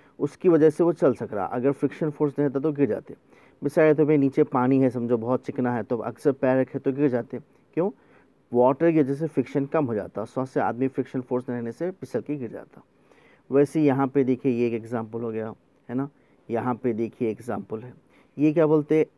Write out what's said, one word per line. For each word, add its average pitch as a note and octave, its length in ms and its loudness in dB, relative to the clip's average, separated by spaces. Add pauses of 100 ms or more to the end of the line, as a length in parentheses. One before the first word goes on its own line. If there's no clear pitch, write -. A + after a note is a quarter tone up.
(200)
उसकी D3 300 -2
वजह D#3 200 6
से D#3+ 140 0
वो E3+ 100 2
चल D3 220 2
सक A2+ 180 -10
रहा। G2 140 -4
अगर B2+ 260 -2
फ्रिक्शन D3 360 -4
force D3 240 -2
नहीं D3 140 0
रहता C3+ 120 -2
तो D#3 120 -2
गिर C#3 180 0
जाते। - 260 -6 (460)
मिसाल D#3 320 4
तो D3+ 120 4
भाई D3+ 120 4
नीचे C#3 280 2
पानी C3 340 2
है, C3 100 4
समझो A#2+ 280 -2
बहुत B2 280 -2
चिकना B2 280 -4
है, A2+ 100 -4
तो A#2+ 160 -4
अक्सर B2 340 -2
पैर C3 260 0
रखे C3 200 -4
तो C3+ 120 -2
गिर C#3 180 0
जाते। A#2+ 300 -4 (380)
क्यों? F3+ 120 0 (600)
Water C3+ 400 4
की D#3+ 80 4
वजह C#3 160 2
से D#3 120 -6
friction C#3 380 -2
कम D3+ 200 -2
हो A#2 100 -4
जाता, G2+ 300 -6
सौ C3 200 -6
से C3+ 140 -4
आदमी A#2 280 -2
friction C3 340 -6
force B2+ 280 -4
नहीं A#2+ 80 -6
रहने A#2 140 -8
से E3+ 200 -8
फिसल B2+ 300 -8
के D3 140 -6
गिर A#2+ 160 -10
जाता। - 300 -18 (680)
वैसे C#3+ 340 2
यहाँ C3+ 240 2
पे C3+ 160 2
देखिए B2+ 280 0
ये A#2+ 160 0
एक A2+ 60 -2
एग्जांपल A2+ 480 -6
हो A#2 100 -6
गया, A2 220 -6 (360)
है A#2+ 60 -8
ना, C#3 140 -4 (400)
यहाँ A#2 260 -2
पे A#2 180 -2
देखिए A2+ 380 -4
example A2 480 -8
है, B2 140 -18 (440)
ये D3+ 160 4
क्या D#3+ 140 4
बोलते D3+ 300 2
हैं? D#3 80 2 (120)